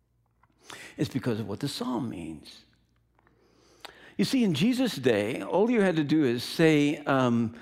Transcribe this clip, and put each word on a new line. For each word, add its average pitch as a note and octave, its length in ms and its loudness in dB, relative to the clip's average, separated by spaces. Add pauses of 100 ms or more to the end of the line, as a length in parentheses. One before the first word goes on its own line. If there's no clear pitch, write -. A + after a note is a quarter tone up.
(960)
It's - 140 -2
because A2 300 -4
of G#2 80 -8
what G2+ 100 -8
the C#3+ 100 -6
psalm A#3+ 400 -6
means. D#2+ 560 -14 (1500)
You G3+ 80 0
see, C4 180 2
in G3 100 4
Jesus' A3+ 440 2
day, A#2 460 0
all G3+ 280 2
you A#3+ 100 2
had F#3 140 2
to D#3 80 0
do D3 220 2
is A#2+ 180 0
say, D#3 600 2
um, A#2+ 580 2